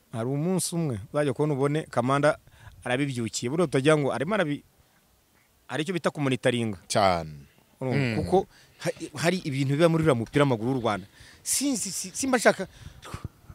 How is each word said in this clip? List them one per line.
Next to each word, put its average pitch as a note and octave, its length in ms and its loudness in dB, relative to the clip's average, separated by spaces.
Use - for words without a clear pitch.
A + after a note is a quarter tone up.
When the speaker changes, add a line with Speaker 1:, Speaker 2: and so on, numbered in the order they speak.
Speaker 1:
hari A#2 160 -4
umunsi D#3+ 460 -2
umwe, D3 260 -2
uzajya C#3+ 200 0
kubona D3+ 220 0
ubone C#3+ 360 0
Kamanda C#3 480 2
arabibyukiye. B2 680 -2
Buriya E3+ 160 0
utagira C#3 320 4
ngo C3 160 0
arimo D3 200 -2
arabi-, D3+ 280 -2
hari C3 160 -4
icyo F3 120 -4
bita F3 160 0
kumonitaringa. B2 680 0
Speaker 2:
Cyane. F2+ 420 2
Speaker 1:
Urumva? C3 180 -2
Speaker 2:
Mm. A#2+ 240 0
Speaker 1:
Kuko F#3 240 2
ha-, - 400 -8
hari E3+ 240 2
ibintu C#3 320 -2
biba E3 160 6
muri E3 160 2
uriya D3+ 80 6
mupira A#2+ 320 2
w'amaguru A#2+ 240 0
w'u C3+ 100 -2
Rwanda. G2+ 260 -2
Sinzi, B3+ 480 -2
si-, F#3 240 -8
simba C4 240 0
nshaka, G3 280 2